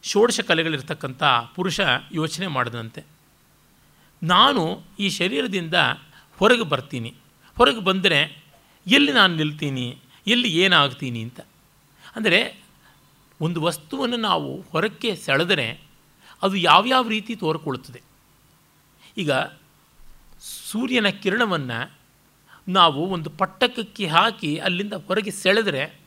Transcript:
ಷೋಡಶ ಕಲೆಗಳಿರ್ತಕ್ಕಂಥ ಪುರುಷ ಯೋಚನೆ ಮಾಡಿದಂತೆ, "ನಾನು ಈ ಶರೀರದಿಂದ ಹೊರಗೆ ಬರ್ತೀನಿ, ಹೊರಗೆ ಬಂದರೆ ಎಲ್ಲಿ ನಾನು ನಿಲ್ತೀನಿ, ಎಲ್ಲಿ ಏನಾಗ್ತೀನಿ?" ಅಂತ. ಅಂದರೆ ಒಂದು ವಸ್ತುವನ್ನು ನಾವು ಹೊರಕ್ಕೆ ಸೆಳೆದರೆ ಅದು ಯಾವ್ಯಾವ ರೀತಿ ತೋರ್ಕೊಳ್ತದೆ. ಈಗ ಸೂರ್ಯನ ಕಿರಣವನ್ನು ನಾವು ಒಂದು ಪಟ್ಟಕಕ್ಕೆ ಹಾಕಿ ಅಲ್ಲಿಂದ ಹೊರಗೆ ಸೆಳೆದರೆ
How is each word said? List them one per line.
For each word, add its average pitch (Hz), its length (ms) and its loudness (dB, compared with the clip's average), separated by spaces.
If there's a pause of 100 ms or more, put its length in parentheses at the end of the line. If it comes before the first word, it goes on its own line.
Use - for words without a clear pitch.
ಷೋಡಶ 233 360 2
ಕಲೆಗಳಿರ್ತಕ್ಕಂಥ 156 840 -4 (320)
ಪುರುಷ 180 240 -4 (320)
ಯೋಚನೆ 160 360 -6
ಮಾಡಿದಂತೆ, 120 560 -6 (1200)
"ನಾನು 185 600 2 (160)
ಈ 202 100 -2
ಶರೀರದಿಂದ 190 640 -4 (640)
ಹೊರಗೆ 226 260 4
ಬರ್ತೀನಿ, 127 500 -6 (440)
ಹೊರಗೆ 247 220 4
ಬಂದರೆ 180 640 0 (440)
ಎಲ್ಲಿ 285 240 4
ನಾನು 196 240 4
ನಿಲ್ತೀನಿ, 147 600 -4 (300)
ಎಲ್ಲಿ 240 200 2
ಏನಾಗ್ತೀನಿ?" 143 760 0
ಅಂತ. 120 160 -14 (760)
ಅಂದರೆ 208 480 0 (800)
ಒಂದು 165 200 -2
ವಸ್ತುವನ್ನು 240 560 -4
ನಾವು 165 440 -2
ಹೊರಕ್ಕೆ 208 540 -4
ಸೆಳೆದರೆ 147 680 0 (600)
ಅದು 196 140 0
ಯಾವ್ಯಾವ 208 520 6
ರೀತಿ 220 280 -6
ತೋರ್ಕೊಳ್ತದೆ. 156 640 -6 (1160)
ಈಗ 156 140 -2 (1120)
ಸೂರ್ಯನ 233 680 -2
ಕಿರಣವನ್ನು 175 840 -2 (760)
ನಾವು 170 380 4
ಒಂದು 180 240 -6
ಪಟ್ಟಕಕ್ಕೆ 214 800 -4
ಹಾಕಿ 165 500 2
ಅಲ್ಲಿಂದ 190 360 -4
ಹೊರಗೆ 185 380 -4
ಸೆಳೆದರೆ 185 760 0